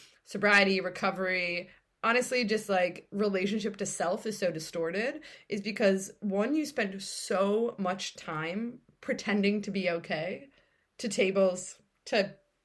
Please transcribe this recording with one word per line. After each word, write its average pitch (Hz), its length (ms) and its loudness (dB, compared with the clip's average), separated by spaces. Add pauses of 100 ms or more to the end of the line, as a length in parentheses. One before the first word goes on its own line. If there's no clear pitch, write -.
(260)
sobriety, 196 560 6
recovery, 180 880 -2 (340)
honestly, 247 400 2
just, 214 240 0
like, 180 460 2
relationship 202 640 0
to 190 80 -4
self 190 400 -2
is 214 120 -4
so 180 140 0
distorted 175 720 -4 (260)
is 208 140 -4
because, 196 580 2
one, 208 340 0
you 311 120 2
spend 196 360 -4
so 202 760 0
much 190 400 -4
time 175 600 -6 (200)
pretending 202 600 0
to 208 100 -6
be 185 180 0
okay 170 600 -4 (480)
to 240 100 -6
tables, 190 720 2 (300)
to - 280 0 (300)